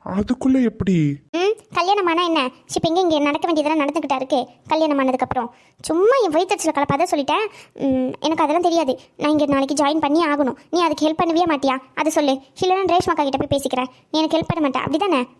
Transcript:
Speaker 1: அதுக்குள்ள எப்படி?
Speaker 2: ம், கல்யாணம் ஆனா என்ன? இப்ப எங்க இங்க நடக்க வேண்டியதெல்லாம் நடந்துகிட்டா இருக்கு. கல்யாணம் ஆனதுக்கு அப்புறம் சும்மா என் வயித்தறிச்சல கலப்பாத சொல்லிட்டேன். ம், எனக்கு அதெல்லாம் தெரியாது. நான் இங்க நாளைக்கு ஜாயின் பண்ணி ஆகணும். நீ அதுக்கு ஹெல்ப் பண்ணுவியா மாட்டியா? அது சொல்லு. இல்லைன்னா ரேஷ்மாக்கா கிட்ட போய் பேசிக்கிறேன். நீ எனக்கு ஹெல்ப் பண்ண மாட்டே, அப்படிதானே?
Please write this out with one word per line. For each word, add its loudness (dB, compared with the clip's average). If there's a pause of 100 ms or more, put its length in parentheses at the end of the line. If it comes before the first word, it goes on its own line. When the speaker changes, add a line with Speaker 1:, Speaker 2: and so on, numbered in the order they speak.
Speaker 1:
அதுக்குள்ள 0
எப்படி? 0 (160)
Speaker 2:
ம், 0 (220)
கல்யாணம் 0
ஆனா 0
என்ன? 0 (240)
இப்ப 0
எங்க 0
இங்க 2
நடக்க 0
வேண்டியதெல்லாம் 0
நடந்துகிட்டா -2
இருக்கு. -2 (220)
கல்யாணம் 0
ஆனதுக்கு 0
அப்புறம் -4 (280)
சும்மா 2
என் 0
வயித்தறிச்சல 0
கலப்பாத 0
சொல்லிட்டேன். 0 (260)
ம், -2
எனக்கு -2
அதெல்லாம் 0
தெரியாது. 0 (180)
நான் 0
இங்க 2
நாளைக்கு 0
ஜாயின் 0
பண்ணி 2
ஆகணும். 0 (120)
நீ 0
அதுக்கு 0
ஹெல்ப் -2
பண்ணுவியா 2
மாட்டியா? 0 (180)
அது 0
சொல்லு. 2
இல்லைன்னா 0
ரேஷ்மாக்கா 0
கிட்ட -4
போய் -2
பேசிக்கிறேன். -4 (240)
நீ 0
எனக்கு 0
ஹெல்ப் -4
பண்ண 0
மாட்டே, -2
அப்படிதானே? 0 (120)